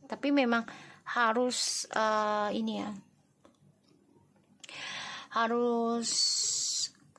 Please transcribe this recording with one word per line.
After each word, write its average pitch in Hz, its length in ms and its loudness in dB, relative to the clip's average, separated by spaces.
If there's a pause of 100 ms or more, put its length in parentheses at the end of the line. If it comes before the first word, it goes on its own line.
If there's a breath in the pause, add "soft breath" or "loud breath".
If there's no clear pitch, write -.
(120)
tapi 277 240 2
memang 233 320 4 (400 loud breath)
harus, 240 880 0
eh, 208 560 2
ini 214 320 -2
ya, 208 80 -6 (2500 loud breath)
harus 233 800 2 (1080)